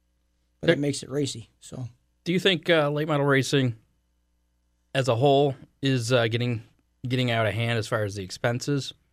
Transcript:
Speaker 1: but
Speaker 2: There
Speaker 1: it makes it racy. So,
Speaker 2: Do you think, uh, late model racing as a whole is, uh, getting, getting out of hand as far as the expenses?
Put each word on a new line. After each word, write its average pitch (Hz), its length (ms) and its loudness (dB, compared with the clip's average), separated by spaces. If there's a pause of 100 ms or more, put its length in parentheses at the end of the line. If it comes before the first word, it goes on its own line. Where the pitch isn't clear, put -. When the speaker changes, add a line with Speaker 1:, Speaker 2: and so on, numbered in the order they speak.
(600)
Speaker 1:
but - 60 2
Speaker 2:
There - 80 6
Speaker 1:
it 135 40 -4
makes 143 220 -2
it - 80 -16
racy. 127 400 -6 (120)
So, - 260 -12 (380)
Speaker 2:
Do 170 60 -2
you 185 80 2
think, 180 300 0
uh, 151 220 4
late 147 160 -2
model 143 180 0
racing 135 500 2 (1200)
as 135 140 0
a 117 60 4
whole 139 400 4 (280)
is, 127 280 0
uh, 117 160 4
getting, 117 360 -2 (440)
getting 123 220 0
out 113 160 2
of 101 80 0
hand 117 240 -2
as 107 100 -4
far 110 160 -2
as 101 120 -6
the 101 80 -8
expenses? 123 720 -4 (200)